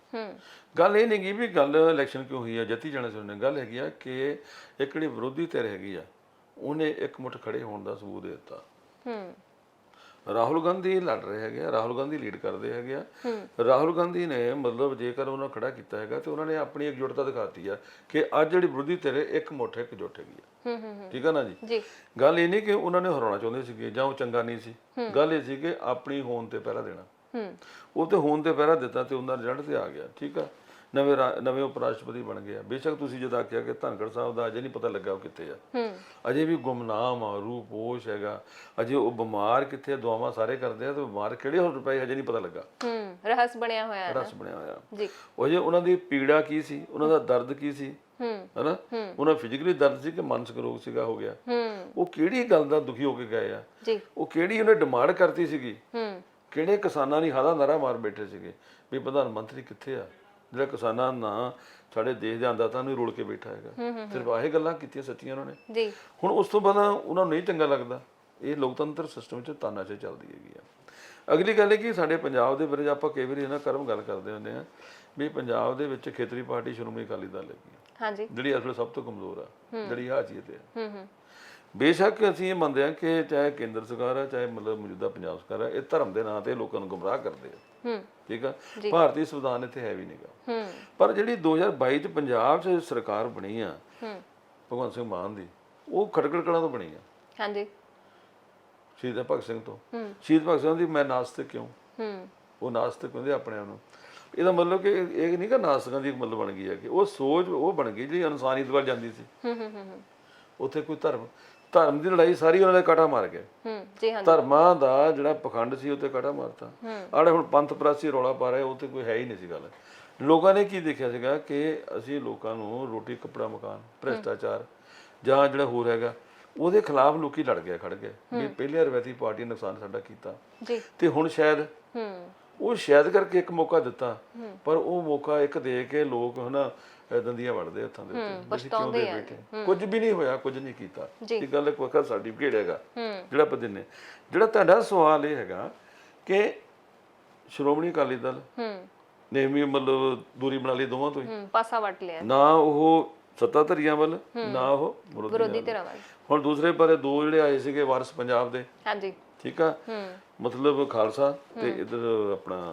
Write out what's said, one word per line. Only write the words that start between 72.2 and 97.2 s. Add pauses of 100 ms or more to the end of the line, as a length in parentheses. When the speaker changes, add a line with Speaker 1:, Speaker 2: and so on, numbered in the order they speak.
Speaker 2:
ਦੇ
ਬਾਰੇ
ਆਪਾਂ
ਕਈ
ਵਾਰੀ
ਇਹਨਾਂ
ਕਰਮ
ਗੱਲ
ਕਰਦੇ
ਹੁੰਦੇ
ਆ (540)
ਵੀ
ਪੰਜਾਬ
ਦੇ
ਵਿੱਚ
ਖੇਤਰੀ
ਪਾਰਟੀ
ਸ਼੍ਰੋਮਣੀ
ਅਕਾਲੀ
ਦਲ
ਹੈਗੀ
ਆ,
Speaker 1:
ਹਾਂਜੀ।
Speaker 2:
ਜਿਹੜੀ
ਇਸ
ਵੇਲੇ
ਸਭ
ਤੋਂ
ਕਮਜ਼ੋਰ
ਆ, (280)
Speaker 1:
ਹਮ।
Speaker 2:
ਜਿਹੜੀ
ਹਾਸੀਅਤ
ਹੈ। (180)
Speaker 1:
ਹਮ,
ਹਮ। (720)
Speaker 2:
ਬੇਸ਼ੱਕ
ਅਸੀਂ
ਇਹ
ਮੰਨਦੇ
ਹਾਂ
ਕਿ
ਚਾਹੇ
ਕੇਂਦਰ
ਸਰਕਾਰ
ਆ,
ਚਾਹੇ,
ਮਤਲਬ,
ਮੌਜੂਦਾ
ਪੰਜਾਬ
ਸਰਕਾਰ
ਆ,
ਇਹ
ਧਰਮ
ਦੇ
ਨਾਂ
ਤੇ
ਲੋਕਾਂ
ਨੂੰ
ਗੁੰਮਰਾਹ
ਕਰਦੇ
ਆ। (340)
Speaker 1:
ਹਮ। (260)
Speaker 2:
ਠੀਕ
ਆ? (280)
Speaker 1:
ਜੀ।
Speaker 2:
ਭਾਰਤੀ
ਸੰਵਿਧਾਨ
ਇੱਥੇ
ਹੈ
ਵੀ
ਨੀਗਾ।
Speaker 1:
ਹਮ। (320)
Speaker 2:
ਪਰ
ਜਿਹੜੀ
ਦੋ
ਹਜ਼ਾਰ
ਬਾਈ
'ਚ
ਪੰਜਾਬ
'ਚ (140)
ਸਰਕਾਰ
ਬਣੀ
ਆ (260)
Speaker 1:
ਹਮ। (520)
Speaker 2:
ਭਗਵੰਤ
ਸਿੰਘ
ਮਾਨ
ਦੀ, (420)
ਉਹ
ਖਟਕੜ
ਕਲਾਂ
ਤੋਂ
ਬਣੀ
ਆ। (420)